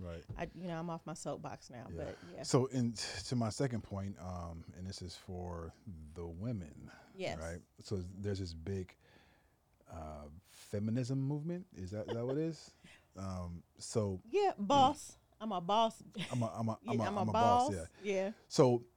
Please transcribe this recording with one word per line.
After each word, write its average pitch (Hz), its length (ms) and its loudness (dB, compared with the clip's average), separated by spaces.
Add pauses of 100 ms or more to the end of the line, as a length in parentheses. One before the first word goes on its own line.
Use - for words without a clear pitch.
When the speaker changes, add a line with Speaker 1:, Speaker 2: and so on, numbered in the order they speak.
Speaker 1:
Right. 85 240 -6 (140)
Speaker 2:
I, 170 180 -4
you 180 120 -8
know, 165 120 -4
I'm 170 100 -4
off 165 160 -6
my 151 80 -8
soapbox 147 560 -8
now, 117 220 -12
Speaker 1:
Yeah. 85 140 -6
Speaker 2:
but - 120 -8 (160)
yeah. - 100 -10
Speaker 1:
So, 131 240 6
in, 120 260 2 (340)
to - 80 0
my 117 140 4
second 120 340 0
point, 98 360 -4
um, 87 440 -6 (120)
and 90 120 -8
this 95 160 -6
is 90 120 -8
for 87 560 -8 (440)
the 85 100 -6
women, 85 640 -6 (260)
Speaker 2:
Yes. 170 240 -4
Speaker 1:
right? 82 220 -6 (200)
So 95 220 -2 (140)
there's 101 220 0
this 90 160 -4
big, 90 400 -6 (960)
uh, 76 380 -10 (200)
feminism 120 720 0
movement. 151 540 -2
Is 92 160 -6
that, 107 160 -4
is - 80 -2
that 120 100 0
what 135 120 0
it 156 60 2
is? 160 280 -4 (120)
Speaker 2:
<laughs> - 60 -20 (280)
Speaker 1:
Um, 90 460 -4 (140)
so 101 520 0
Speaker 2:
Yeah, 381 280 4
boss. 269 600 6 (240)
I'm 220 100 -4
a 180 80 0
boss. 214 420 4 (300)
Speaker 1:
I'm 123 120 2
a, 110 120 0
I'm 113 140 0
a, 110 100 0
Speaker 2:
<laughs> - 40 -20
Yeah, 214 100 -4
Speaker 1:
I'm 233 80 2
a, - 20 2
Speaker 2:
I'm 202 140 0
a 196 40 2
Speaker 1:
I'm 214 80 2
a - 40 2
boss, 240 360 6
Speaker 2:
boss. 202 60 0
Speaker 1:
yeah. 190 380 -4
Speaker 2:
Yeah. 190 180 2 (160)
Speaker 1:
So, 123 360 8 (140)